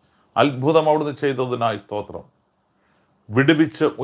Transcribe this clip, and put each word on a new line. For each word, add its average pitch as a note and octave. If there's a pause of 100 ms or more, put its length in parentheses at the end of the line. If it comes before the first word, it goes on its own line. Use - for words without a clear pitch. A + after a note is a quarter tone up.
(360)
അത്ഭുതം D3
അവിടുന്ന് D3+
ചെയ്തതിനായി B2
സ്തോത്രം. G2 (1040)
വിടുവിച്ച് D3 (180)